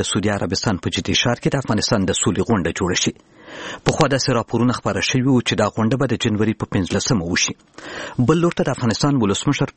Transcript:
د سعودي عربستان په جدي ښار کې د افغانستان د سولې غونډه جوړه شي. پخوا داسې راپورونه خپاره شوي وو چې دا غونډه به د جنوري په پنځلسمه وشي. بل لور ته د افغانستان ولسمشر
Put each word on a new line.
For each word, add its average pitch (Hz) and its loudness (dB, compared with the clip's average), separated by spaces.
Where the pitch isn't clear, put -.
د - -2
سعودي 104 0
عربستان 98 -2
په 98 -2
جدي 95 -2
ښار 120 0
کې - -2
د 135 0
افغانستان 110 0
د 90 -2
سولې 95 0
غونډه 87 0
جوړه 92 -2
شي. - -2
پخوا - 2
داسې 127 0
راپورونه 117 0
خپاره 95 -2
شوي 131 2
وو 127 4
چې - 0
دا 104 4
غونډه 113 2
به 135 2
د 101 0
جنوري 107 2
په - -4
پنځلسمه 95 0
وشي. - -2
بل 165 4
لور 170 0
ته 160 0
د 131 -2
افغانستان 127 0
ولسمشر 127 0